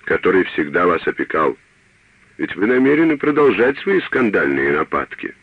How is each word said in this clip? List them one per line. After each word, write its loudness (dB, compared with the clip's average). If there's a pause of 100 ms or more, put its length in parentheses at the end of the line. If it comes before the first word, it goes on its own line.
который 2
всегда -2
вас 0
опекал. -2 (840)
Ведь -6
вы -2
намерены 2
продолжать 2
свои 0
скандальные 0
нападки. -6